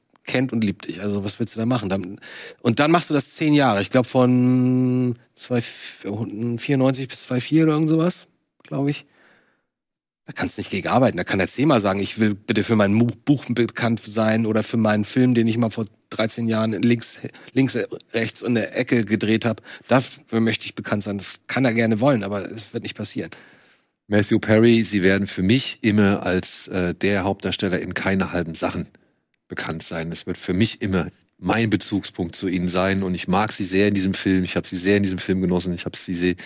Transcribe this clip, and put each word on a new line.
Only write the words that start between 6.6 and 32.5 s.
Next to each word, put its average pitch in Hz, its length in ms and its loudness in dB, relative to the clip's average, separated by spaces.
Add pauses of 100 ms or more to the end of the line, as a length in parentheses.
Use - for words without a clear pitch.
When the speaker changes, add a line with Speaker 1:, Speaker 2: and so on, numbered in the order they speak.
Speaker 1:
bis - 140 -8
zwei 123 160 -4
vier 156 260 2
oder 156 80 4
irgend 156 160 2
sowas, 160 380 0 (360)
glaub 143 240 -4
ich. - 180 -4 (1200)
Da 143 80 -14
kannst - 240 -6
du - 40 -6
nicht - 100 -8
gegen 85 180 -2
arbeiten. 113 260 4
Da 87 80 -2
kann 98 160 -2
der 87 80 2
zehn 143 220 0
Mal 123 100 6
sagen, 98 220 0
„Ich 98 180 -4
will 107 160 2
bitte 107 280 0
für 113 120 0
mein 101 180 4
Mu-, 117 140 4 (160)
Buch 143 240 2
bekannt 117 540 0
sein 110 440 0
oder 107 160 2
für - 140 -4
meinen 107 300 2
Film, 127 300 2
den 113 120 4
ich 113 100 0
mal 117 120 2
vor 110 160 -6 (240)
dreizehn 113 400 -2
Jahren 110 320 0
links, 117 380 0 (340)
links, 131 240 2 (360)
rechts 117 280 -4
in 120 140 0
der - 220 -2
Ecke 120 280 2
gedreht 107 400 0
hab. 113 160 -2 (260)
Dafür 117 540 0
möchte 113 240 0
ich - 100 -10
bekannt 104 280 -4
sein.“ 101 140 -6
Das - 180 -10 (120)
kann 127 160 0
er 117 100 2
gerne 113 280 2
wollen, 123 240 2
aber 98 260 -6
es 110 220 -16
wird 120 100 -6
nicht - 140 -10
passieren. 104 320 -8 (800)
Speaker 2:
Matthew 104 320 2
Perry, 113 440 6
Sie 95 180 0
werden 98 260 4
für 95 160 -4
mich - 380 0
immer 104 420 4
als, - 440 -2
äh, 90 260 -2
der 95 300 0
Hauptdarsteller 95 560 -2
in 90 140 -8
keine 95 400 0
halben 82 220 -4
Sachen - 320 -4 (600)
bekannt - 360 -8
sein. 82 280 -6
Es - 160 -10
wird 92 100 -6
für - 160 -4
mich 104 280 0
immer 95 260 -2 (300)
mein 107 320 0
Bezugspunkt 95 640 -4
zu 95 140 -4
Ihnen 90 180 0